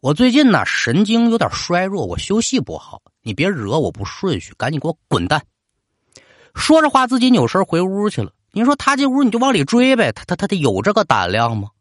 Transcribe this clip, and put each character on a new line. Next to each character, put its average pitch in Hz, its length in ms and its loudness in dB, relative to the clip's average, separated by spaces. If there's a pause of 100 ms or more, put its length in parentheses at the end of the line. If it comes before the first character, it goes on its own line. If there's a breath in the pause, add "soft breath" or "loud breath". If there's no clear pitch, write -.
我 139 120 0
最 247 160 4
近 262 220 4
呢 120 140 2
神 160 400 0
经 233 240 2
有 226 80 0
点 165 120 0
衰 180 360 -2
弱， 190 200 -4
我 85 120 -6
休 214 240 -2
息 247 180 -2
不 85 180 -8
好， - 240 -18 (200)
你 110 120 -8
别 143 140 -2
惹 135 320 -2
我 117 100 0
不 82 140 -10
顺 147 380 -4
序， - 160 -20
赶 117 120 -4
紧 156 120 -4
给 160 80 -4
我 170 80 -6 (100)
滚 - 220 0
蛋！ 147 120 0 (1120 soft breath)
说 320 260 4
着 302 80 2
话 262 180 0
自 247 120 0
己 254 120 4
扭 156 160 4
身 190 160 0
回 165 160 -2
屋 196 300 -2
去 123 120 -6
了。 98 120 -8 (180)
你 220 140 -2
说 285 100 2
他 277 220 -2
进 277 120 2
屋 269 140 2
你 226 80 4
就 233 80 -2
往 262 140 2
里 160 100 2
追 247 320 4
呗， 190 160 2
他， - 140 -12
他， 180 100 -4
他 202 100 -4
得 196 120 -2
有 110 240 0
这 190 100 0
个 208 140 2
胆 92 260 2
量 113 240 0
吗？ 101 140 -8 (120)